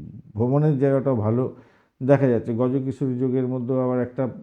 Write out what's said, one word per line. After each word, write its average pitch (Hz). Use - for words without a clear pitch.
ভ্রমণের 135
জায়গাটাও 135
ভালো 113
দেখা 135
যাচ্ছে, 117
গজকিশোরী 127
যোগের 127
মধ্যেও 127
আবার 127
একটা 123